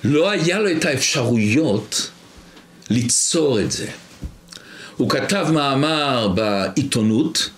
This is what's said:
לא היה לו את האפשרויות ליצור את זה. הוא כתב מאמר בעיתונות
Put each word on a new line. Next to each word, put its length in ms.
לא 260
היה 300
לו 120
את 140
האפשרויות 1200
ליצור 720
את 100
זה. 160
הוא 120
כתב 440
מאמר 840
בעיתונות 1200